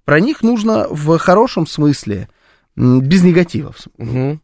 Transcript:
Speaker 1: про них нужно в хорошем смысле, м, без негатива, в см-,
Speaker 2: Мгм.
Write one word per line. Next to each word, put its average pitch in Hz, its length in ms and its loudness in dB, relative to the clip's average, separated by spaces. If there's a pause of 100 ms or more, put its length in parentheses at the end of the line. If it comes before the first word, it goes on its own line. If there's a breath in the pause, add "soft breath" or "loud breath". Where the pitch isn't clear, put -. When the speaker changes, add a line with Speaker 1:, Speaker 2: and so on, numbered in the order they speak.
Speaker 1:
про 147 140 2
них 269 220 -2
нужно 220 480 0
в 151 300 0
хорошем 185 480 0
смысле, 110 600 -4 (500)
м, 123 240 4
без 175 220 2
негатива, 170 480 2
в - 100 -20
см-, - 220 -20
Speaker 2:
Мгм. 131 400 -6